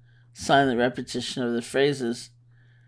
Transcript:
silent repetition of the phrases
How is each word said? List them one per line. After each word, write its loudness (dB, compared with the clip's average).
silent 2
repetition -2
of -2
the -2
phrases -2